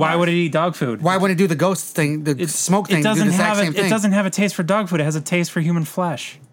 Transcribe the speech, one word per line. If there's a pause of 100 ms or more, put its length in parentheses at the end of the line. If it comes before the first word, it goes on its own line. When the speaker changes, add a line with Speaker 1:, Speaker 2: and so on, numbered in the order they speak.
Speaker 1:
why
Speaker 2:
Walmart.
Speaker 1:
would
it
eat
dog
food?
Speaker 3:
Why
would
it
do
the
ghost
thing,
the
Speaker 1:
It,
Speaker 3:
smoke
Speaker 1:
it
Speaker 3:
thing,
do
the
Speaker 1:
doesn't
Speaker 3:
exact
Speaker 1:
have
a,
Speaker 3:
same
thing?
Speaker 1:
it
doesn't
have
a
taste
for
dog
food.
It
has
a
taste
for
human
flesh. (140)